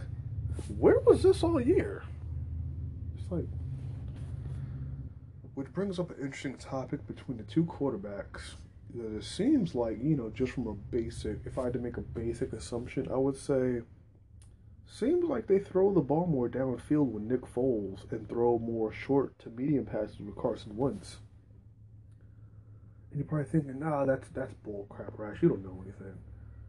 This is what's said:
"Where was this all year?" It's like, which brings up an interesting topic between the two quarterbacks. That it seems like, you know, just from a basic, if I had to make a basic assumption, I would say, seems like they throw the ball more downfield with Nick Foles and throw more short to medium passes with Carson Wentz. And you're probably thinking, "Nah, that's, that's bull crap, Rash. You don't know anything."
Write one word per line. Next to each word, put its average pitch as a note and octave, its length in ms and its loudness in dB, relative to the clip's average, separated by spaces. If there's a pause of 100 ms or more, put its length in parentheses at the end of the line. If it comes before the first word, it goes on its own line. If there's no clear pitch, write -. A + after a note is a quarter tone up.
(760)
"Where A#4 240 8
was G#4 200 10
this F#4 220 8
all E4 180 4
year?" D4 420 2 (1120)
It's - 160 -6
like, D#3 140 0 (2000)
which C3+ 180 -6
brings F#3 280 -2
up E3+ 100 -2
an - 80 -12
interesting C3+ 400 -6
topic - 500 -6
between - 300 -8
the A2 60 -10
two - 200 2
quarterbacks. G#2 920 -4 (400)
That A2 200 -6
it G#2 80 -6
seems A3+ 520 2
like, A2+ 260 0
you D3+ 140 4
know, A2+ 140 -2
just B2 220 0
from A#2+ 160 -4
a G#2+ 60 -4
basic, G#2+ 720 -4
if A#2+ 120 -6
I C3 80 -2
had B2 80 0
to A#2+ 60 0
make A#2+ 180 -4
a - 40 -6
basic A#2 520 -4
assumption, A#2+ 580 -4
I B2 60 0
would C3+ 200 2
say, B2+ 440 2 (1040)
seems E4+ 440 2
like B3+ 180 0
they G3 120 8
throw G3 340 4
the E3+ 80 8
ball D3 240 2
more B2+ 240 2
downfield C3 640 2
with G#2 120 -4
Nick B2 180 2
Foles G#2+ 720 0
and A2 160 -4
throw A#2 300 4
more A2+ 340 0
short C3+ 480 2
to - 100 -14
medium B2 360 2
passes G#2+ 340 -4
with G2+ 160 -10
Carson G#2+ 400 -4
Wentz. A2 440 -2 (1900)
And D3 100 -6
you're C#3 80 -2
probably D3+ 180 0
thinking, C#3 340 0
"Nah, D3 260 2
that's, C3 240 2
that's - 240 -6
bull - 360 -10
crap, - 280 -10
Rash. G#2+ 240 -6
You E3+ 80 8
don't G2+ 140 0
know F#2 180 -12
anything." G2 360 -12 (520)